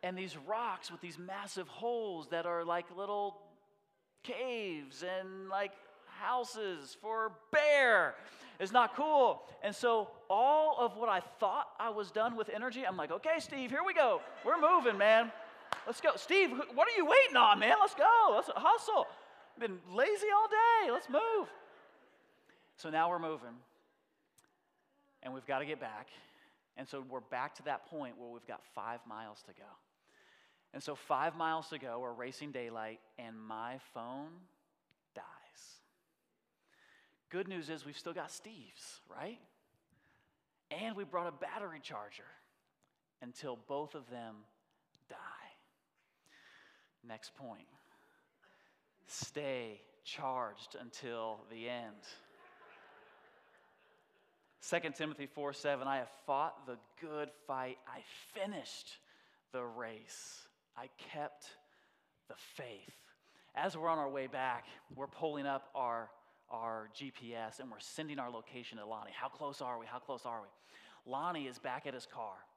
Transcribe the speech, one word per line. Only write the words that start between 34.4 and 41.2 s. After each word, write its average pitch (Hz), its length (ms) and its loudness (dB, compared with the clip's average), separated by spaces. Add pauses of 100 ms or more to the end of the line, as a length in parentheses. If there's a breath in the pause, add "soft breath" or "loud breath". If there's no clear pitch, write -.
dies. - 100 -14 (2000 soft breath)
Good 185 200 -6
news 170 220 -10
is 151 140 -10
we've 143 140 -14
still 170 140 -10
got 160 180 -8
Steve's, - 800 -18
right? 160 320 -12 (1300)
And 202 260 -8
we 202 80 -8
brought 175 220 -4